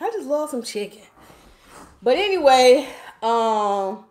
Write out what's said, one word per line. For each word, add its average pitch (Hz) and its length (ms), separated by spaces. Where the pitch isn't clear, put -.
I 381 100
just 392 160
love 294 240
some 247 140
chicken. - 380
But 254 140
anyway, 285 720
um, 214 880